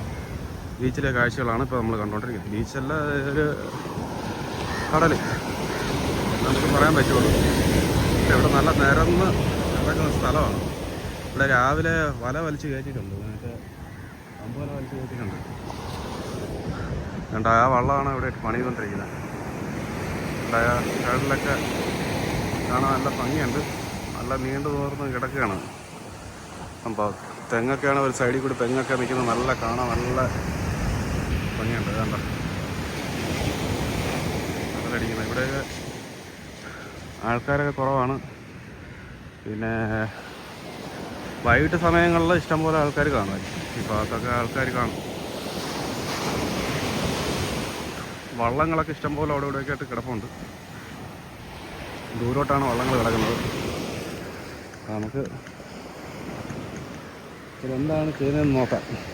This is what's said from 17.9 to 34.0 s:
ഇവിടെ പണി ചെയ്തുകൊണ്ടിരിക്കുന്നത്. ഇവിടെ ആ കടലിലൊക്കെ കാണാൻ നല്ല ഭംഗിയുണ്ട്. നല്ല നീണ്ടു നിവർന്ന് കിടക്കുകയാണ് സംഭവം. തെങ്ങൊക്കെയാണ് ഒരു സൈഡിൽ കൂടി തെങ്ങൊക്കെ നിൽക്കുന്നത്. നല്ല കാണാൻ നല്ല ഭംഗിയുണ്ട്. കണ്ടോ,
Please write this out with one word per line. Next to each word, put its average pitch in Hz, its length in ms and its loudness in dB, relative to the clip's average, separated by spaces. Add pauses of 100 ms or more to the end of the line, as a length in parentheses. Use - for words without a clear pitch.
ഇവിടെ 127 140 -2 (160)
പണി 113 120 0
ചെയ്തുകൊണ്ടിരിക്കുന്നത്. 107 540 -4 (1300)
ഇവിടെ 117 160 2 (100)
ആ 120 60 4 (320)
കടലിലൊക്കെ 135 480 2 (1120)
കാണാൻ 127 260 4
നല്ല 131 140 2 (100)
ഭംഗിയുണ്ട്. 135 400 0 (580)
നല്ല 120 140 -4 (140)
നീണ്ടു 139 300 -2
നിവർന്ന് 143 400 -2
കിടക്കുകയാണ് 123 420 0 (1300)
സംഭവം. 104 300 0 (360)
തെങ്ങൊക്കെയാണ് 135 540 4
ഒരു 131 140 2
സൈഡിൽ 127 240 4
കൂടി 131 180 0
തെങ്ങൊക്കെ 127 400 2
നിൽക്കുന്നത്. 123 320 2
നല്ല 123 160 2 (120)
കാണാൻ 120 320 0
നല്ല 120 240 2 (1400)
ഭംഗിയുണ്ട്. 110 420 0
കണ്ടോ, 107 200 0 (2500)